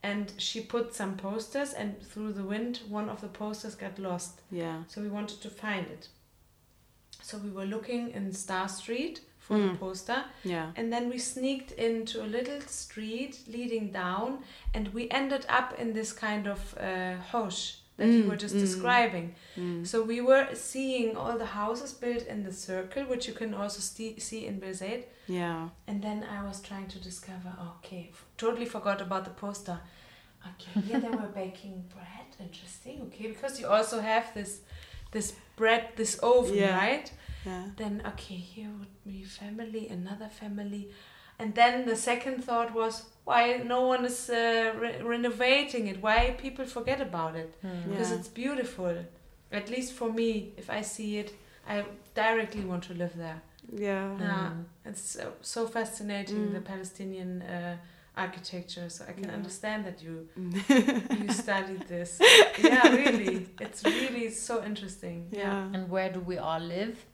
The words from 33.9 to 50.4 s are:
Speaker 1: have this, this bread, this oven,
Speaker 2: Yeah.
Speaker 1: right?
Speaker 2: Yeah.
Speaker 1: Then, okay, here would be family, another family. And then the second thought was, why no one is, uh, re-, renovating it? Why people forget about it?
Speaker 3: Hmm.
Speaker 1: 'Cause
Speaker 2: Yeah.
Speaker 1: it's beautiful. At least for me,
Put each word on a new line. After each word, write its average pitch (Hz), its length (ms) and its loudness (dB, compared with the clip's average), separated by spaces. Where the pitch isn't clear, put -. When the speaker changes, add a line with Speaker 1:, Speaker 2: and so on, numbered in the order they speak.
Speaker 1:
have 220 240 4
this, 208 260 -8
this 202 220 -4
bread, 226 260 8
this 220 260 0
oven, 247 340 8
Speaker 2:
Yeah. 196 200 6
Speaker 1:
right? 247 360 2
Speaker 2:
Yeah. 185 180 -4
Speaker 1:
Then, 208 300 -4
okay, 196 300 -8
here 214 240 -10
would 196 160 -16
be 190 180 -10
family, 214 680 -8
another 196 400 -6
family. 202 600 -8
And 214 160 -2
then 247 320 8
the 226 100 2
second 247 480 0
thought 233 300 0
was, 220 300 0
why 240 400 6
no 247 160 4
one 247 140 4
is, 247 240 -4
uh, 226 480 4
re-, 226 240 -2
renovating 240 840 4
it? 190 140 -4
Why 233 360 6
people 262 280 -6
forget 254 340 0
about 165 360 -2
it? 160 140 -6
Speaker 3:
Hmm. 180 340 -4
Speaker 1:
'Cause 226 140 2
Speaker 2:
Yeah. 220 80 0
Speaker 1:
it's 175 100 -8
beautiful. 240 680 -2
At 202 200 -4
least 254 240 -4
for 226 180 -2
me, 220 440 2